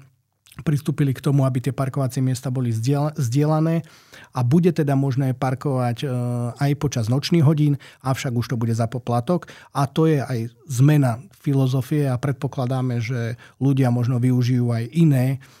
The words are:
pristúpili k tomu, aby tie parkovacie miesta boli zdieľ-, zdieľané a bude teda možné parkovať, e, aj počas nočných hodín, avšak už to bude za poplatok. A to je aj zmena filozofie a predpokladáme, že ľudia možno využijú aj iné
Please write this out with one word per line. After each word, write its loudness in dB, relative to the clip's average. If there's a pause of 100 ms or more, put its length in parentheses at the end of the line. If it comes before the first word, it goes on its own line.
(600)
pristúpili -2
k -16
tomu, 2
aby -2
tie -2
parkovacie -4
miesta -2
boli -2
zdieľ-, -2
zdieľané 0 (560)
a 0
bude 4
teda 0
možné 0
parkovať, -2
e, -4 (540)
aj 2
počas -2
nočných 2
hodín, 4 (240)
avšak -4
už -8
to -4
bude 0
za -2
poplatok. -2 (240)
A 0
to 0
je 2
aj -6 (160)
zmena 2
filozofie 0
a -4
predpokladáme, -4
že -6 (160)
ľudia 2
možno 0
využijú 2
aj -2
iné 2 (200)